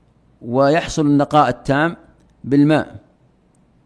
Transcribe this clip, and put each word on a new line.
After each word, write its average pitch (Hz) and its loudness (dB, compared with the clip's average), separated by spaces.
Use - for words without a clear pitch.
ويحصل 139 -2
النقاء 143 2
التام 143 -4
بالماء. 143 0